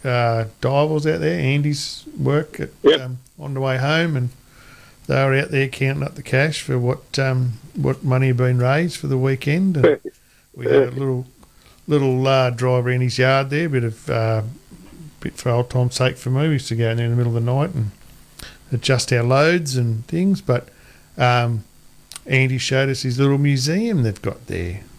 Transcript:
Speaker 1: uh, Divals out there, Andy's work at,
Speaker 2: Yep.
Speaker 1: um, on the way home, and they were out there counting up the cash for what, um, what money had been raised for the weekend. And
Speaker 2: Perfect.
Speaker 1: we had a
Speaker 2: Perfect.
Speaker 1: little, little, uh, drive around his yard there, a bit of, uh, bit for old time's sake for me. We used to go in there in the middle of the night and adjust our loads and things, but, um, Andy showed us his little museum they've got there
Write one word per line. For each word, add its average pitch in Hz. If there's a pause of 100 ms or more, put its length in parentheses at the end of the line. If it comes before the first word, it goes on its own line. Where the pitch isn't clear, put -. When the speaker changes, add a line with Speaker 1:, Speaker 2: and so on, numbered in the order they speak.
Speaker 1:
uh, 117 (160)
Divals 151
out 165
there, 165
Andy's 143 (120)
work 143
at, - (140)
Speaker 2:
Yep. 143
Speaker 1:
um, 127 (220)
on 143
the 131
way 131
home, 156
and 123 (760)
they 135 (100)
were 135
out 139
there 139
counting 147
up -
the 143
cash 147
for 131
what, 123
um, 127 (220)
what 135
money 131
had 123
been 127
raised 143
for 147
the 135
weekend. 147
And 135
Speaker 2:
Perfect. - (360)
Speaker 1:
we 123
had 143
a 139
Speaker 2:
Perfect. 127
Speaker 1:
little, 131 (640)
little, 135
uh, 131
drive 123
around 127
his 123
yard 135
there, 156
a -
bit 127
of, 113
uh, 113 (800)
bit -
for -
old 123
time's 123
sake 127
for -
me. 135
We 156
used 131
to 113
go 113
in 113
there 117
in 117
the 120
middle 120
of 117
the 123
night 143
and 110 (840)
adjust 123
our 120
loads 143
and 117
things, 185
but, - (500)
um, 120 (640)
Andy 131
showed 135
us 131
his 123
little 139
museum 143
they've 107
got -
there 90 (180)